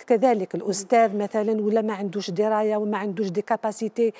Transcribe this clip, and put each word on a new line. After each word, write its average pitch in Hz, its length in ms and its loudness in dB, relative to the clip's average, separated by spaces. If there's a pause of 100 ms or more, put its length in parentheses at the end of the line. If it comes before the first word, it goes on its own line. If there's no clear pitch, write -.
كذلك، 226 480 2
الأستاذ 196 640 2
مثلًا 214 440 -2
ولا 214 200 2
ما 214 120 -2
عندوش 196 360 -6
دراية 214 480 0
وما 208 200 -2
عندوش 196 320 -4
دي 185 120 -2
كاباسيتي 220 800 -2